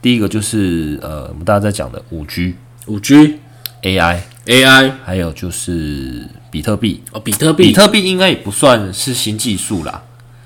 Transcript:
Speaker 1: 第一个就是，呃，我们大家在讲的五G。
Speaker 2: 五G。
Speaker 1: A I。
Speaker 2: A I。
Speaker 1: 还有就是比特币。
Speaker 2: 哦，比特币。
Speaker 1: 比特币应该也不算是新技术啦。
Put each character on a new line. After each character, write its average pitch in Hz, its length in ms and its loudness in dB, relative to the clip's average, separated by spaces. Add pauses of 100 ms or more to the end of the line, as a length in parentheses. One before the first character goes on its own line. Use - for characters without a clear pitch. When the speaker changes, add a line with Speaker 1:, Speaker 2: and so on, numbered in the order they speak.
Speaker 1:
第 123 140 2
一 113 40 -2
个 101 60 2
就 104 140 -2
是， 87 600 -4
呃， 73 260 -12
我 73 60 -14
们 78 100 -14
大 104 100 2
家 101 60 2
在 104 100 -2
讲 73 220 -6
的 - 100 -14 (100)
五 80 120 -10
G。 90 320 -6 (300)
Speaker 2:
五 107 120 -8
G。 147 420 6 (420)
Speaker 1:
A 95 160 0
I。 87 260 0 (220)
Speaker 2:
A 127 180 4
I。 131 300 6 (100)
Speaker 1:
还 92 140 -4
有 82 160 -4
就 87 180 -8
是 69 760 -8 (240)
比 78 120 -8
特 104 160 -2
币。 107 340 -4
Speaker 2:
哦， 110 80 -10
比 107 140 -6
特 156 180 0
币。 175 140 4
Speaker 1:
比 - 80 6
特 196 160 6
币 208 120 2
应 185 160 -2
该 185 120 2
也 139 80 0
不 - 120 -10
算 104 440 2
是 131 200 -6
新 110 240 -4
技 107 200 -4
术 87 260 -6
啦。 - 180 -12 (440)